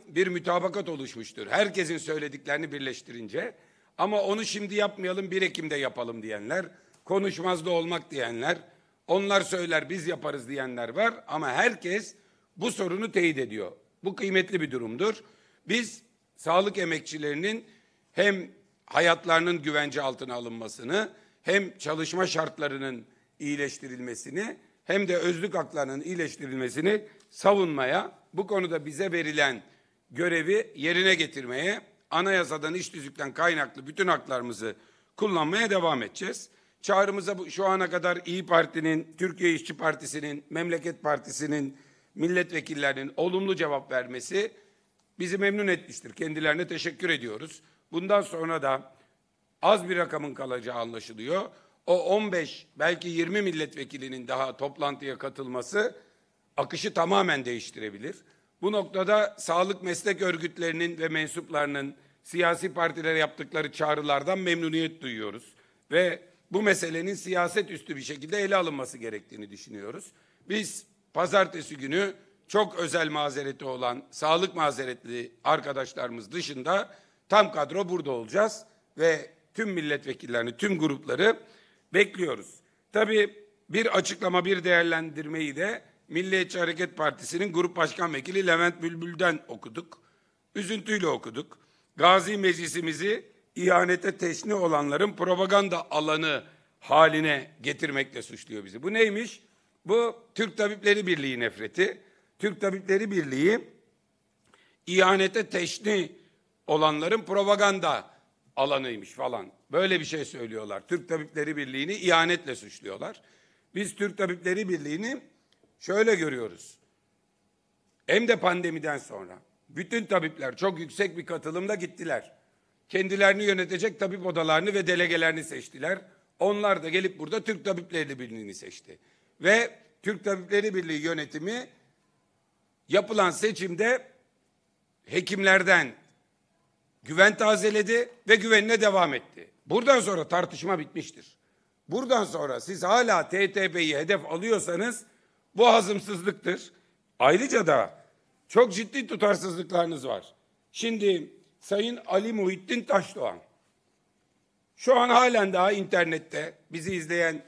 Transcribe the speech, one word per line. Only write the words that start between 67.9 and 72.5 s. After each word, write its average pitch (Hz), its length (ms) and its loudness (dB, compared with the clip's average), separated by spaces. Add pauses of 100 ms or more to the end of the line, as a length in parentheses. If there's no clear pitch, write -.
bir 135 60 -10
şekilde 156 360 -6
ele 196 180 2
alınması 143 420 -2
gerektiğini 107 520 -12
düşünüyoruz. 107 640 -14 (360)
Biz 202 380 -6 (280)
pazartesi 170 640 0
günü 165 380 -2 (340)
çok 196 300 2